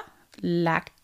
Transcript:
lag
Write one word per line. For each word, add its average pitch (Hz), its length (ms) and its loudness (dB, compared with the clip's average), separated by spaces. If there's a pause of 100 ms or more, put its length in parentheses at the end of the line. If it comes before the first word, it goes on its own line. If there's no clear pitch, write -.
(400)
lag 170 460 0 (180)